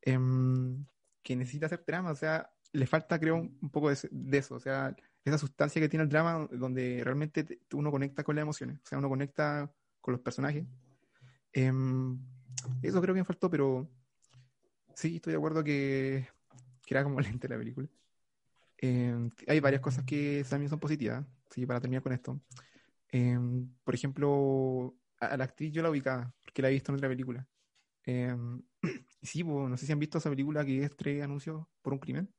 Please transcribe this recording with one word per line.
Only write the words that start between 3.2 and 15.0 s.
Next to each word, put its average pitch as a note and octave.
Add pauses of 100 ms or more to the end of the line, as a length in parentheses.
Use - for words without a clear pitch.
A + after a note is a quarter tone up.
un, E3+
un C#3+
poco D3+
de C#3+
ese, -
de C3+
eso, C3+
o A#2+
sea, C3+ (300)
esa D3
sustancia D3
que D#3
tiene D#3+
el D3+
drama D#3+
donde B2+
realmente D3+
te, - (140)
uno D3
conecta C#3
con D3+
las D3+
emociones, D3
o -
sea, C3+
uno C#3
conecta D3 (280)
con -
los B2
personajes. C#3+ (880)
Em, C3 (640)
eso F#3+
creo F#3
que F#3
me F#3
faltó, F3+
pero C#3 (1040)
sí, E3